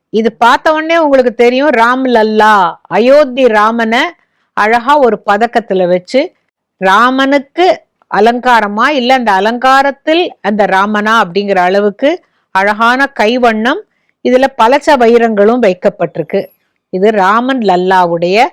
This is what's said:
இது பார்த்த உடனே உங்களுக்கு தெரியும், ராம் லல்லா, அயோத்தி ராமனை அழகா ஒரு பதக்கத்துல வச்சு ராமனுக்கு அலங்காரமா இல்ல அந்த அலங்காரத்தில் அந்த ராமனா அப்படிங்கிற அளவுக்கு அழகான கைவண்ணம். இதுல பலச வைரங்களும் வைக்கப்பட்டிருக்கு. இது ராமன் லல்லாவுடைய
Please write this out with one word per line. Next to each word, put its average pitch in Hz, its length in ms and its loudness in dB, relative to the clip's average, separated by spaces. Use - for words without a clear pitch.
இது 220 240 -4
பார்த்த 285 400 0
உடனே 320 240 -4
உங்களுக்கு 269 360 0
தெரியும், 254 360 0
ராம் 254 360 0
லல்லா, 214 680 2
அயோத்தி 254 580 2
ராமனை 226 540 0
அழகா 233 460 0
ஒரு 226 260 0
பதக்கத்துல 208 600 -2
வச்சு 180 460 -2
ராமனுக்கு 262 1040 0
அலங்காரமா 226 760 0
இல்ல 262 260 0
அந்த 240 180 -2
அலங்காரத்தில் 269 1080 0
அந்த 208 240 -2
ராமனா 208 560 -2
அப்படிங்கிற 196 340 -4
அளவுக்கு 202 680 -2
அழகான 233 680 0
கைவண்ணம். 240 640 0
இதுல 254 140 2
பலச 277 360 2
வைரங்களும் 226 640 2
வைக்கப்பட்டிருக்கு. 180 800 -4
இது 190 220 0
ராமன் 220 480 0
லல்லாவுடைய 185 920 0